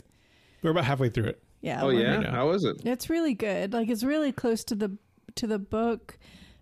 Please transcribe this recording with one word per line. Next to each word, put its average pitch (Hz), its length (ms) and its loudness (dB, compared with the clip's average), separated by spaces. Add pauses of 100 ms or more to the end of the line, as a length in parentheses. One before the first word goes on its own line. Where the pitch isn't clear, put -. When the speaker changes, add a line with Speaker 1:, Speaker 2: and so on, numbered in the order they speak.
(640)
Speaker 1:
We're 165 80 2
about 165 160 2
halfway 131 240 2
through 110 160 0
it. - 160 -6 (180)
Speaker 2:
Yeah, 139 220 -4
Speaker 3:
Oh, 135 60 2
Speaker 2:
we're 123 120 4
Speaker 3:
yeah? - 160 4
Speaker 1:
Right 214 60 0
now. - 80 -2
Speaker 3:
How 127 220 2
is 190 120 2
it? - 220 -2
Speaker 2:
It's 247 240 -2
really 320 240 2
good. 196 400 -2
Like, 233 160 0
it's 220 120 -2
really 285 300 0
close 226 320 0
to 240 100 -4
the, 202 220 -2 (380)
to - 120 -4
the 214 120 0
book. 220 600 -2 (440)